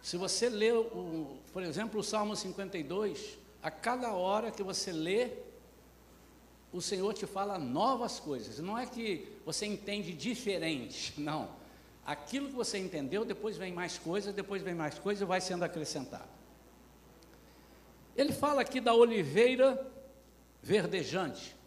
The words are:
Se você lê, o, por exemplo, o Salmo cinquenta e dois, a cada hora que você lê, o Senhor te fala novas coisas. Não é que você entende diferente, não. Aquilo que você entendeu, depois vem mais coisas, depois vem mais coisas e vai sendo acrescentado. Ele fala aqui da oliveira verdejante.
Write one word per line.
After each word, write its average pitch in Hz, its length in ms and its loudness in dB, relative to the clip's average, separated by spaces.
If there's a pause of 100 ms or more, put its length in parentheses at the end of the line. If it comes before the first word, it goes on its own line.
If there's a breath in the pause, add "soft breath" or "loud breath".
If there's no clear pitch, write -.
Se - 140 -6
você 190 320 2
lê, 220 240 4
o, 170 640 0 (140)
por 185 100 -4
exemplo, 196 380 -2
o - 20 0
Salmo 214 340 0
cinquenta 190 420 -6
e 160 40 -2
dois, 185 560 -4 (240)
a 156 80 -2
cada 240 420 -2
hora 202 380 2
que - 120 -6
você 190 300 -4
lê, 185 380 2 (1400)
o 180 80 -4
Senhor 196 340 0
te 202 120 -6
fala 196 320 -2
novas 202 640 2
coisas. 113 380 -6
Não 190 200 -4
é 254 80 -4
que 226 400 -4 (180)
você 160 220 -2
entende 202 460 -4
diferente, 160 1080 -2
não. 147 280 -2 (560 loud breath)
Aquilo 254 440 -4
que 277 60 -10
você 226 240 -2
entendeu, 175 460 -2
depois 208 320 -4
vem 180 160 -6
mais 175 260 -4
coisas, 196 360 -2
depois 196 280 -4
vem 175 120 -2
mais 151 240 -2
coisas 202 240 0
e - 20 2
vai 185 160 2
sendo 180 240 0
acrescentado. 151 640 -6 (1900 loud breath)
Ele 277 160 4
fala 285 300 4
aqui - 180 0
da 233 140 6
oliveira 233 920 8 (760)
verdejante. 165 960 0 (100)